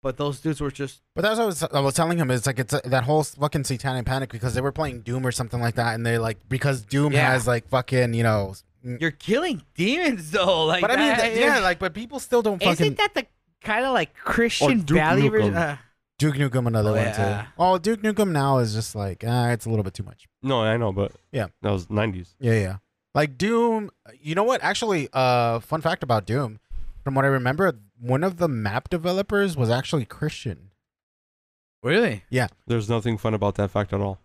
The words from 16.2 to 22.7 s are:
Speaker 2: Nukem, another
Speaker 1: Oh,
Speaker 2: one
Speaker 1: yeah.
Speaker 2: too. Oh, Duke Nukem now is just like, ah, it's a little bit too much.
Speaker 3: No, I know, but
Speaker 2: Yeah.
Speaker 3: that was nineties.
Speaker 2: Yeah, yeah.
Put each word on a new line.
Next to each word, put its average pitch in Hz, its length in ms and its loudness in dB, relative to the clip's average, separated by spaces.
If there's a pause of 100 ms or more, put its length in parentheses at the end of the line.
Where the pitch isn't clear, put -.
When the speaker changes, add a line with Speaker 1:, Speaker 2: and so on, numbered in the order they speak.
Speaker 2:
Nukem, 131 320 0
another 110 240 2
Speaker 1:
Oh, 107 40 2
Speaker 2:
one 113 80 2
Speaker 1:
yeah. 110 380 -2
Speaker 2:
too. 110 60 -10 (100)
Oh, 185 200 4
Duke 208 240 -2
Nukem 208 300 2
now 139 280 4
is 113 140 0
just 110 220 -4
like, 101 320 -6
ah, 120 220 2
it's 120 160 -2
a 113 40 -6
little 110 140 0
bit 95 120 -6
too 104 80 -8
much. - 260 -18 (120)
Speaker 3:
No, 131 200 0
I 110 160 2
know, 113 160 0
but 98 180 -2 (220)
Speaker 2:
Yeah. 113 140 -4 (140)
Speaker 3:
that 104 100 -2
was 92 180 -2
nineties. 104 500 -2
Speaker 2:
Yeah, 117 140 2
yeah. 98 220 0 (380)